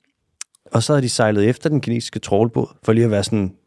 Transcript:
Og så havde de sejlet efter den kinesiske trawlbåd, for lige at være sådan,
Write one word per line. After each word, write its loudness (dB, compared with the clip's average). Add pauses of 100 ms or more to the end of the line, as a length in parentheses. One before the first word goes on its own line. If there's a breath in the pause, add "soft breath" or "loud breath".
(720)
Og 0
så 0
havde 2
de -2
sejlet 2
efter -2
den 0
kinesiske -6
trawlbåd, 0 (160)
for 2
lige 2
at 0
være 0
sådan, -2 (120)